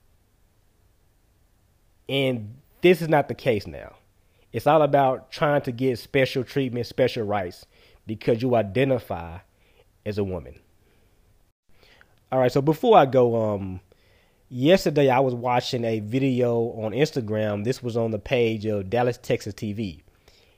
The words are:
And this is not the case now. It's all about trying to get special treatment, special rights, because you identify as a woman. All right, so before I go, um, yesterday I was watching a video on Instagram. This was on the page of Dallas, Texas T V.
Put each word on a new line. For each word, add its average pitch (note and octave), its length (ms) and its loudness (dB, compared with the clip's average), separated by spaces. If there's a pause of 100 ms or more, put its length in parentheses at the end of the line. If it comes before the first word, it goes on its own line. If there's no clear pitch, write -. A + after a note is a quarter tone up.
(2000)
And B2+ 460 -2 (260)
this F3 220 4
is D#3+ 60 -2
not D3 180 2
the A#2 80 -8
case A2 320 -2
now. C#2 300 -16 (560)
It's A#2 160 -2
all D#3 140 6
about C#3 500 2
trying D3 300 0
to C3 100 -6
get B2 260 -2
special C3+ 460 -2
treatment, B2 420 -4
special B2 400 -2
rights, G2 400 -6 (400)
because A2+ 340 -2
you B2 140 0
identify G2+ 840 -2 (680)
as G#2 100 -6
a G2+ 80 -2
woman. F2+ 360 -8 (1700)
All C3 80 0
right, B2 140 4
so C#3+ 100 2
before D#3+ 340 4
I D#3 80 10
go, A#2 500 2
um, F#2+ 260 -8 (680)
yesterday C#3+ 640 2
I B2 80 4
was C3 160 2
watching B2 500 -2
a A2+ 140 -2
video A#2+ 800 0
on A2 160 -6
Instagram. G#2+ 720 -2
This B2 180 -4
was A#2 140 -6
on A#2 160 -2
the G#2+ 80 -4
page A2+ 440 -2
of G#2 240 -4
Dallas, A#2+ 300 0
Texas A2+ 360 -6
T G#2+ 180 -8
V. G2+ 320 -8 (540)